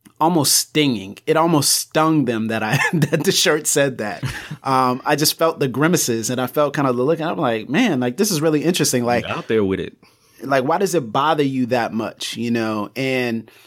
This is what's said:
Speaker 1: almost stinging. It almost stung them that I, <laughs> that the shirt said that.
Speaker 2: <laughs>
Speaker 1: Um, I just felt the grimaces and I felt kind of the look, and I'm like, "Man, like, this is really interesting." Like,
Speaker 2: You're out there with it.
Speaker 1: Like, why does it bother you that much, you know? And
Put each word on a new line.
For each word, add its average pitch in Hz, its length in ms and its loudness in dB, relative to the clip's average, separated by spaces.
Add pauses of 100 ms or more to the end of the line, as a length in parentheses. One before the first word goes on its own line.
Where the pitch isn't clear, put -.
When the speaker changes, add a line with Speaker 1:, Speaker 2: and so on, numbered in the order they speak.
(180)
Speaker 1:
almost 156 380 2
stinging. 110 720 0
It 151 100 2
almost 160 380 2
stung 156 500 2
them 113 240 -2
that 110 140 -2
I, 110 240 0
<laughs> 415 80 -2
that 147 300 0
the 190 80 2
shirt 160 340 0
said 139 320 0
that. 104 300 -6
Speaker 2:
<laughs> - 60 -8 (300)
Speaker 1:
Um, 127 400 2
I 147 120 2
just 151 200 0
felt 165 220 2
the 143 80 0
grimaces 127 640 0
and 127 100 -2
I 123 60 -2
felt 147 260 0
kind 139 140 0
of 123 100 0
the 123 60 0
look, 156 160 2
and 160 100 -4
I'm - 80 -4
like, 117 320 -2
"Man, 170 300 2
like, 123 180 -2
this 202 140 0
is 151 100 0
really 151 220 2
interesting." 147 420 0
Like, 120 220 0
Speaker 2:
You're 113 100 -6
out - 120 -10
there 110 160 2
with 95 160 0
it. - 160 -10 (440)
Speaker 1:
Like, 131 220 0
why 160 160 0
does 185 160 0
it 127 160 -2
bother 147 320 2
you 131 240 0
that 113 260 0
much, - 440 -6
you 117 160 -4
know? 110 420 -2
And 123 560 -4 (160)